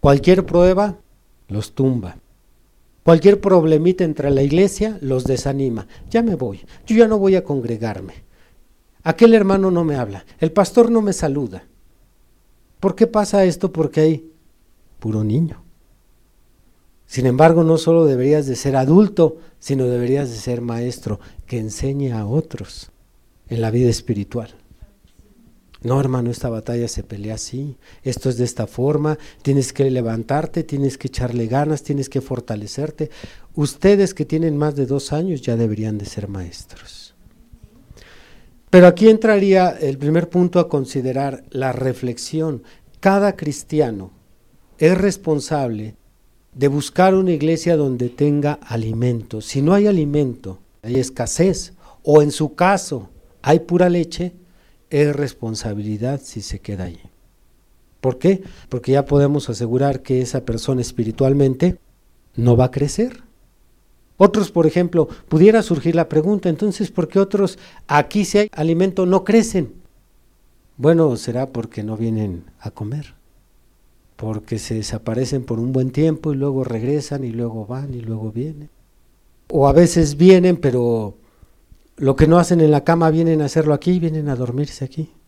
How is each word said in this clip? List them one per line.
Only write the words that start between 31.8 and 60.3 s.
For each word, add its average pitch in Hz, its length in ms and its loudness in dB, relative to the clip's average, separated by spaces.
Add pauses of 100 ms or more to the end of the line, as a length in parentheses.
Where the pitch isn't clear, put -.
tienes 139 260 -6
que 135 120 -4
fortalecerte". 131 880 -8 (420)
Ustedes 190 600 2
que 151 120 -6
tienen 160 320 -2
más 151 180 -2
de 139 100 0
dos 135 280 -4
años 160 280 -4
ya 120 140 -2
deberían 107 420 -2
de 98 80 -10
ser 101 240 -10
maestros. - 840 -16 (1600)
Pero 180 160 10
aquí 180 200 6
entraría 202 600 4
el 139 300 -4
primer 160 300 0
punto 180 300 2
a 170 80 0
considerar, 135 840 -4
la 131 220 -4
reflexión. 131 880 -6 (380)
Cada 196 340 2
cristiano 135 760 -4 (680)
es 175 180 4
responsable 143 960 -4 (600)
de 139 120 0
buscar 180 480 2
una 190 160 2
iglesia 160 440 0
donde 127 340 -2
tenga 147 440 0
alimento. 113 880 -4
Si 139 220 -4
no 165 100 4
hay 202 140 4
alimento, 143 720 -2 (240)
hay 120 120 -6
escasez, 131 800 -2 (300)
o 147 180 6
en 147 100 2
su 147 220 -4
caso 180 560 -2 (320)
hay 170 200 4
pura 175 280 2
leche, 175 460 -4 (560)
es 147 240 2
responsabilidad 113 1080 -6
si - 180 -14
se - 180 -10
queda 92 240 -10
allí. 85 180 -12 (1000)
¿Por 127 180 -4
qué? 190 240 0 (260)
Porque 127 220 -6
ya 139 140 2
podemos 143 440 0
asegurar 127 540 -2
que 127 180 0
esa 127 240 -6